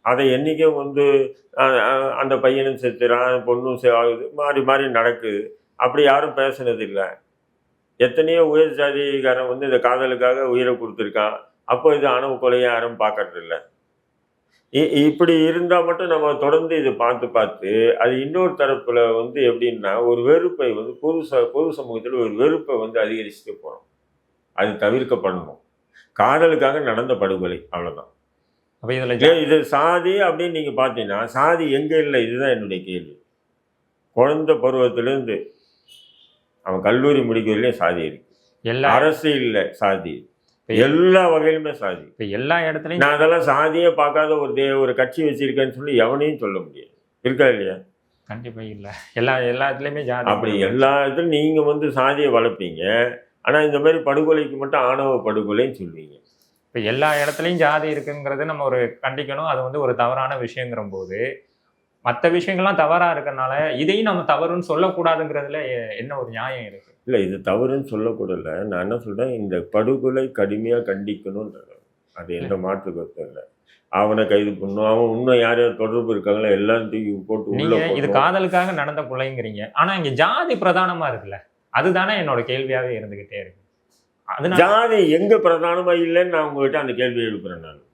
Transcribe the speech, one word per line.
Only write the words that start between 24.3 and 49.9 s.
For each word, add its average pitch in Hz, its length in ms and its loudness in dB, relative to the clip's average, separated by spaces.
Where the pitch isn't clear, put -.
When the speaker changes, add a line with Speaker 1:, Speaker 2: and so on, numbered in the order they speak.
Speaker 1:
அது 107 200 -4
தவிர்க்கப்படணும். 104 880 -4
காதலுக்காக 147 680 2
நடந்த 123 340 -2
படுகொலை, 92 560 -4
அவ்வளவுதான். 85 400 -10
Speaker 2:
அப்ப 117 140 -6
இதுல 127 340 4
Speaker 1:
ஏன் 165 160 6
இது 156 200 4
சாதி 170 560 2
அப்படின்னு 175 300 0
நீங்க 143 360 -2
பாத்தீங்கன்னா, 110 380 -4
சாதி 151 460 2
எங்க 151 280 0
இல்லை? 143 240 2
இதுதான் 123 280 -2
என்னுடைய 98 340 -4
கேள்வி. 85 320 -10
குழந்தை 151 440 2
பருவத்திலிருந்து 123 840 0
அவன் 92 180 -4
கல்லூரி 131 400 4
முடிக்கிறதுலயும் 113 600 0
சாதி 87 220 0
இருக்கு, 76 240 -10
Speaker 2:
எல்லா 113 380 2
Speaker 1:
அரசியல்ல 139 720 0
சாதி, 92 440 -2
Speaker 2:
இப்ப - 140 -6
எ-, 113 80 6
Speaker 1:
எல்லா 175 400 6
வகையிலுமே 156 400 0
சாதி. 92 300 -6
Speaker 2:
இப்ப 76 220 -12
எல்லா 127 340 -2
இடத்துலயும் 160 380 -4
Speaker 1:
நான் 147 180 4
அதெல்லாம் 160 320 4
சாதியே 156 480 4
பார்க்காத 151 440 2
ஒரு 139 140 -2
தே-, 135 280 0
ஒரு 127 140 2
கட்சி 127 280 -2
வச்சிருக்கேன்னு 135 480 0
சொல்லி 131 260 -4
எவனையும் 139 420 2
சொல்ல 98 220 -4
முடியாது, 71 320 -18
இருக்கா 131 260 4
இல்லையா? 98 280 0
Speaker 2:
கண்டிப்பா 113 360 -14
இல்ல, 107 280 -16
எல்லா, 127 240 0
எல்லா 127 320 -2
இடத்துலயுமே 143 320 -8